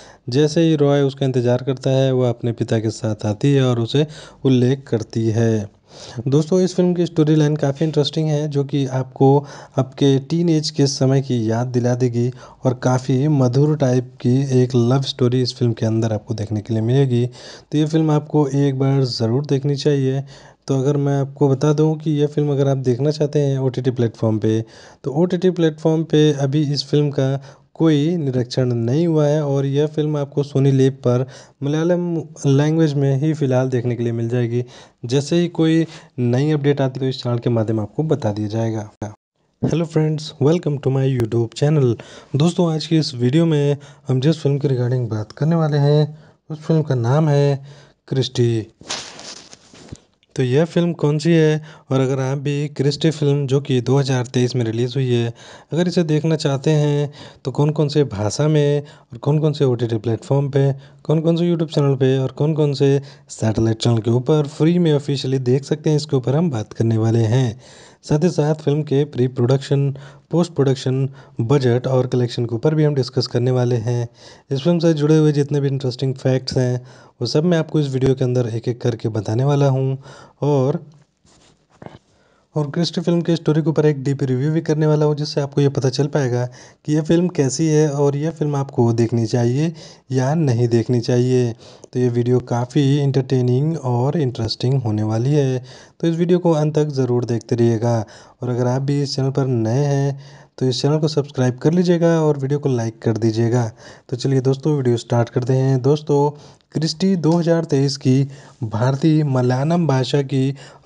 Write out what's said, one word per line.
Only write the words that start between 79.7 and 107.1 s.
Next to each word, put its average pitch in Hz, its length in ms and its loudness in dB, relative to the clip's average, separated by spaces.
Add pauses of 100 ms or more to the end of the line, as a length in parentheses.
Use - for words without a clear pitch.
और, 143 380 0 (1700)
और 147 160 -4
क्रिस्टी 170 300 -4
फिल्म 170 200 0
के 165 160 0
स्टोरी 156 260 0
के 151 80 -2
ऊपर 156 160 0
एक 143 180 0
डीप 139 180 -2
रिव्यू 135 300 0
भी 165 80 0
करने 156 260 0
वाला 151 200 2
हूँ 151 100 0
जिससे 151 240 -4
आपको 139 200 -2
ये 143 80 4
पता 139 220 0
चल 139 160 0
पाएगा 123 400 -2 (380)
कि 151 100 -2
यह 156 80 0
फिल्म 165 280 2
कैसी 147 360 0
है 151 240 4
और 143 260 0
यह 151 140 -2
फिल्म 147 260 -4
आपको 131 380 0
देखनी 117 320 0
चाहिए 127 460 0 (400)
या 131 220 0
नहीं 123 340 2
देखनी 117 320 2
चाहिए। 123 520 2 (400)
तो 127 80 -4
ये 123 80 2
वीडियो 120 300 2 (100)
काफ़ी 123 340 0 (160)
एंटरटेनिंग 135 800 0
और 127 400 -2
इंटरेस्टिंग 127 640 -2
होने 107 200 -2
वाली 113 300 0
है, 131 300 0 (380)
तो 170 60 -2
इस 165 100 0
वीडियो 175 220 2
को 175 140 2
अंत 151 220 0
तक 151 160 2
ज़रूर 123 340 0
देखते 117 320 -2
रहिएगा। 117 480 2 (380)
और 123 60 -4
अगर 123 180 -2
आप 127 160 -2
भी 143 200 -2
इस 139 140 -6
चैनल 135 140 0
पर 135 160 -2
नए 120 400 0
हैं 139 340 -2 (380)
तो 131 100 -2
इस 123 140 -2
चैनल 147 160 2
को 156 100 0
सब्सक्राइब 127 500 -2
कर 151 140 0
लीजिएगा 175 360 2 (140)
और 151 160 2
वीडियो 135 200 -2
को 143 100 -4
लाइक 117 340 -2
कर 117 160 0
दीजिएगा। 113 520 0 (380)
तो 131 80 -6
चलिए 135 240 0
दोस्तों, 135 360 -2
वीडियो 123 200 0
स्टार्ट 120 320 -2
करते 123 240 -2
हैं। 131 300 2
दोस्तों, 147 480 2 (420)
क्रिस्टी 160 440 -2